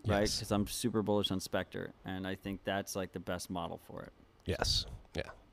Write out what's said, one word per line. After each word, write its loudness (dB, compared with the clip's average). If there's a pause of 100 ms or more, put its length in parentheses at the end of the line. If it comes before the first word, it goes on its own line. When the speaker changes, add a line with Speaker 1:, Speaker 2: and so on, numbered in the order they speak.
Speaker 1:
right? 6
Speaker 2:
Yes. 2
Speaker 1:
'Cause -6
I'm 6
super 2
bullish 4
on 0
Spectre, -4 (120)
and -4
I -2
think -4
that's, 0
like, -2
the -6
best -4
model -2
for -10
it. -14 (320)
Speaker 2:
Yes. 2 (280)
Yeah. -4 (240)